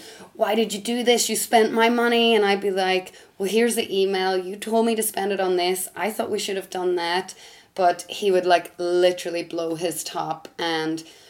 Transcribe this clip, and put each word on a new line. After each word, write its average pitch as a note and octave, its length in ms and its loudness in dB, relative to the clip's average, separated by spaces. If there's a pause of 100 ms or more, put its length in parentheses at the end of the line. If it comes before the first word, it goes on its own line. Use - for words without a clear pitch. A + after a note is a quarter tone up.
(340)
"Why G3 200 0
did A3 180 0
you G3+ 80 -6
do A#3+ 220 -4
this? A3+ 260 2
You A3 80 -2
spent - 360 4
my A3+ 180 4
money." A#3 440 4
And G#3+ 100 4
I'd G3 160 2
be G3 100 -2
like, F#3 420 0 (240)
"Well, G3 140 -4
here's A3+ 240 2
the G3 280 -2
email. F#3+ 360 0
You F#3 180 -6
told A3+ 300 0
me A3+ 80 2
to G#3+ 80 0
spend G3 300 -4
it G3 80 -2
on F#3 160 2
this. F3+ 400 -2
I F#3 140 -2
thought A3+ 200 -4
we G3+ 80 -2
should G3 180 -6
have F#3+ 140 -10
done F3+ 260 -2
that." E3+ 380 -2 (400)
But F3 340 2
he G3+ 220 -2
would, F3+ 160 2
like, F3 320 2
literally F3 640 0
blow E3 320 -6
his D#3+ 300 -4
top. D#3+ 440 -8 (100)
And D#3+ 440 -4 (280)